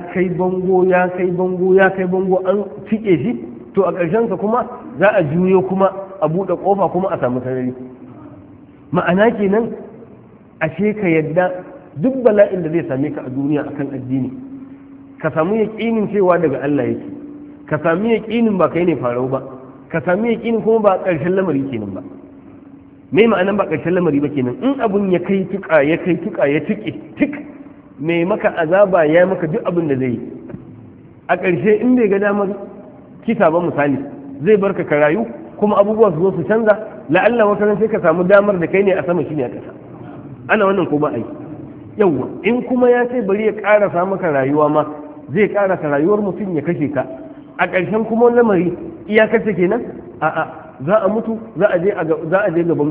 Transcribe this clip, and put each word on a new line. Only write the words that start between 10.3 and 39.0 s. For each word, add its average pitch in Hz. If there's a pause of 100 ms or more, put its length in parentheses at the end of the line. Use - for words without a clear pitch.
ashe 196
ka 208
yadda 160 (340)
duk 247
bala'in 202
da 156
zai 165
same 139
ka 147
a 131
duniya 139
akan 143
addini, 127 (880)
ka 160
samu 160
yaƙinin 220
cewa 180
daga 135
Allah 139
yake, 117 (580)
ka 156
samu 175
yaƙinin 220
ba 165
kai 170
ne 160
farau 123
ba, 131 (480)
ka 165
samu 185
yaƙinin 226
kuma 220
ba 202
ƙarshen 175
lamari 165
kenan 104
ba. 90 (1120)
Me 196
ma'anan 196
ba 196
ƙarshen 160
lamari 165
ba 147
kenan? 123
In 269
abun 202
ya 175
kai 196
tuƙa, 165
ya 165
kai 170
tuƙa, -
ya 147
tuƙe, - (240)
tik, - (640)
mai 170
maka 208
azaba 180
ya 165
maka 180
duk 175
abin 170
da 139
zai 127
yi. 110 (1080)
A 180
ƙarshe 190
in 247
bai 240
ga 196
damar 202 (800)
kisa 202
ba 170
misali, 143 (460)
zai 208
barka 190
ka 156
rayu, 151 (340)
kuma 208
abubuwa 208
su 151
zo 190
su 170
canza, 214 (300)
la'alla 208
wata 208
ran 208
sai 214
ka 196
samu 165
damar 202
da 170
kai 185
ne 196
a 180